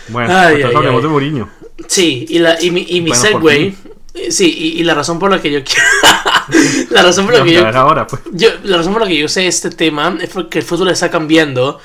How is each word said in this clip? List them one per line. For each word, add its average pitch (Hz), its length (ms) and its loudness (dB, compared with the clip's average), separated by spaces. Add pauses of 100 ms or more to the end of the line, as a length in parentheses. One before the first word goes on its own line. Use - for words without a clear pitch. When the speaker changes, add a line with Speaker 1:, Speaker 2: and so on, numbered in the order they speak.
Speaker 1:
Bueno, 120 240 -2
Speaker 2:
Ay, 180 220 6
Speaker 1:
entonces 139 160 0
Speaker 2:
ay, 120 40 0
Speaker 1:
hablemos 143 240 2
Speaker 2:
ay. - 40 0
Speaker 1:
de 156 60 0
Mourinho. 143 400 -2 (380)
Speaker 2:
Sí, 151 400 0
y - 120 0
la, 165 220 2
y 175 100 0
mi, 180 160 -4
y 175 140 -2
mi 165 100 -2
Speaker 1:
Bueno, 196 280 2
por 160 120 4
Speaker 2:
segue, 156 200 2
Speaker 1:
fin. - 200 -20 (220)
Speaker 2:
eh, 349 180 -8
sí, 170 220 2 (220)
y, - 60 -4
y - 20 0
la 165 100 2
razón 156 260 -2
por 196 120 0
la 185 100 0
que 156 100 -2
yo 143 80 -2
qui-, - 1300 0
<laughs> - 20 -20
la 196 140 2
razón 180 220 2
por 226 80 0
la 240 60 4
Speaker 1:
No, - 60 2
Speaker 2:
que 170 80 4
Speaker 1:
ya 120 80 4
Speaker 2:
yo 113 60 2
Speaker 1:
era 127 180 2
hora, 147 220 0
pues. - 140 -10 (100)
Speaker 2:
yo, 202 180 2 (140)
la 196 140 0
razón 170 160 0
por 226 100 0
la 208 40 -2
que 170 100 0
yo 147 80 0
usé 185 220 -2
este 175 220 -4
tema 160 520 -2
es - 80 -8
porque 175 300 -6
el - 60 -6
fútbol 180 240 -2
está 175 200 0
cambiando, 151 760 0